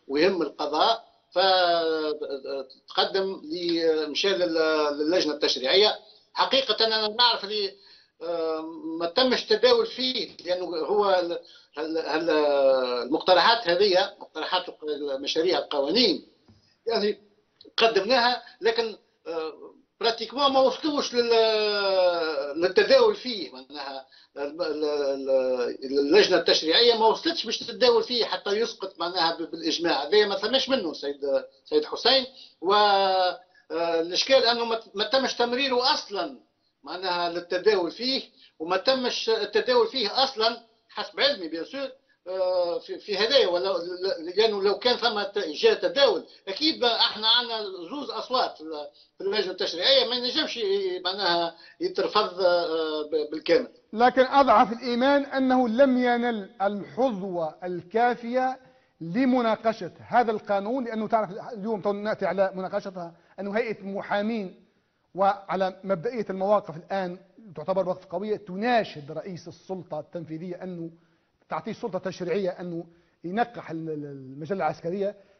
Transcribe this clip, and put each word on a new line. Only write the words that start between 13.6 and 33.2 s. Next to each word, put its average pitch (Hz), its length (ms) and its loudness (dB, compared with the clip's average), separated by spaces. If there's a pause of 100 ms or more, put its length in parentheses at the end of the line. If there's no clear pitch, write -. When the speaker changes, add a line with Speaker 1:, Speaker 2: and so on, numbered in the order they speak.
Speaker 1:
هذه، 185 520 2
مقترحات 170 440 -4 (240)
المشاريع 143 720 -2
القوانين، 151 680 0 (600)
يعني 208 320 0 (580)
قدمناها، 226 640 2 (180)
لكن، 226 360 -2 (300)
آه، 160 260 -6 (480)
براتيكمون 233 520 0
ما 269 80 4
وصلوش 262 540 0
لل-، 196 1400 2
للتداول 208 600 6
فيه، 196 360 -10
معناها 135 540 -14 (300)
ال-، 147 260 -6
ال-، 151 220 -2
ال-، 135 1000 0
اللجنة 147 520 4
التشريعية 226 580 4
ما 220 120 4
وصلتش 320 400 0
باش 220 120 -4
تتداول 233 440 2
فيه 233 220 -2
حتى 269 260 -4
يسقط 214 480 -4
معناها 170 380 -2
ب-، 160 140 -8
بالإجماع. 160 520 -2
هذا 208 240 4
ما 196 100 -2
ثماش 247 320 0
منه 214 240 0
سيد، 143 280 -8 (440)
سيد 151 200 2
حسين. 254 420 2 (340)
و، 180 120 0
آه، 196 680 4 (600)